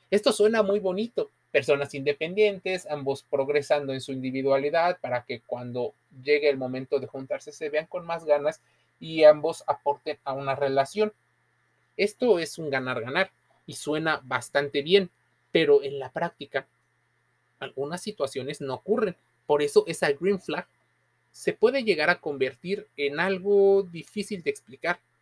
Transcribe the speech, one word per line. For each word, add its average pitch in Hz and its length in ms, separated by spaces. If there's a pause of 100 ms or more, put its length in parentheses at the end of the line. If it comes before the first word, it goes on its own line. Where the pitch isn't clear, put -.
Esto 208 220
suena 214 320
muy 202 160
bonito. 190 500 (220)
Personas 139 420
independientes, 180 960
ambos 135 340
progresando 143 720
en 135 80
su 139 120
individualidad 139 880
para 123 240
que 120 160
cuando 123 520 (300)
llegue 147 260
el 135 80
momento 131 420
de 123 80
juntarse 135 440
se 156 180
vean 151 180
con 175 180
más 170 200
ganas 147 360 (380)
y 160 240
ambos 151 440
aporten 143 560
a 139 100
una 135 220
relación. 143 580 (840)
Esto 208 420
es 160 180
un 160 120
ganar-ganar 127 600 (340)
y - 80
suena 156 500
bastante 139 580
bien, 180 280 (420)
pero 143 320
en 139 160
la 127 120
práctica - 560 (920)
algunas 143 420
situaciones 143 600
no 131 140
ocurren. 214 400 (300)
Por 147 160
eso 147 260
esa 160 260
green 185 260
flag 160 260 (640)
se - 220
puede 247 300
llegar 165 260
a 175 100
convertir 147 680 (100)
en 143 220
algo 196 640
difícil 175 600
de 143 80
explicar, 151 480 (220)